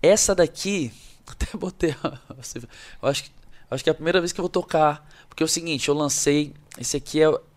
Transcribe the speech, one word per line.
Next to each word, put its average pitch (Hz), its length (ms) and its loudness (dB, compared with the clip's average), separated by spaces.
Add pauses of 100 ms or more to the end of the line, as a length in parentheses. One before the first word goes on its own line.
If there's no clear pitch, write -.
Essa 196 320 6
daqui, 175 580 0 (180)
<laughs> - 160 -20
até - 200 -8 (100)
botei 175 380 -4 (100)
a, 131 140 -6 (220)
você - 200 -14
vê, 120 80 -18 (340)
eu - 60 0
acho 139 160 -2
que, - 60 -20 (400)
eu 120 40 -6
acho 139 100 -6
que 160 60 4
é - 20 2
a - 20 2
primeira 165 260 0
vez 170 120 -4
que - 80 -8
eu 170 40 -2
vou 180 40 -2
tocar, 156 580 0 (220)
porque - 140 -2
é 160 40 2
o - 20 -2
seguinte, 165 400 -2
eu 147 60 4
lancei, 147 580 0 (260)
esse 123 180 -6
aqui 156 260 0
é 156 60 6 (280)